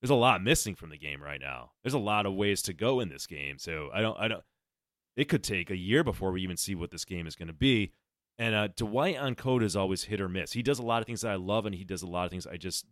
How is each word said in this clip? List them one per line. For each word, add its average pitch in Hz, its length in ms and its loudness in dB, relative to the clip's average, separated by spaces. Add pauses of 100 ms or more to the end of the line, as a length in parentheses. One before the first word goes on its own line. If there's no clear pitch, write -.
there's 127 100 2
a 139 40 8
lot 117 280 6
missing 110 320 2
from 80 140 -16
the 76 80 -16
game 73 240 -10
right 71 200 -8
now. 64 300 -10 (120)
There's 131 120 0
a 135 40 4
lot 104 260 2
of 98 80 2
ways 101 280 2
to 95 120 -4
go 123 280 2
in 95 80 -4
this 67 180 -10
game, 71 300 -8
so 78 360 -6
I 101 60 0
don't, 110 180 0
I 110 120 0
don't, 98 140 -6 (760)
it 143 80 2
could 143 180 0
take 95 260 -2
a 98 60 -2
year 95 280 2
before 95 280 0
we 92 120 0
even 90 120 -4
see 98 200 -2
what 87 160 -4
this 85 120 -8
game 85 240 -6
is 78 80 -10
gonna 82 160 -10
be. 113 400 4 (460)
And, 117 160 0
uh, 107 220 4
Dwight 131 420 0
on 131 160 -2
code 127 300 2
is 95 120 2
always 95 280 2
hit 101 180 -2
or 95 80 -2
miss. 90 240 -4
He 120 80 -2
does 139 160 2
a 123 60 -6
lot 117 180 2
of 110 60 -6
things 117 140 -6
that 113 100 0
I 98 40 0
love, 101 300 0
and 104 80 -2
he 92 100 -8
does 90 200 -6
a 90 40 -8
lot 87 180 0
of 85 60 -4
things 90 140 -6
I - 100 -10
just 87 360 -6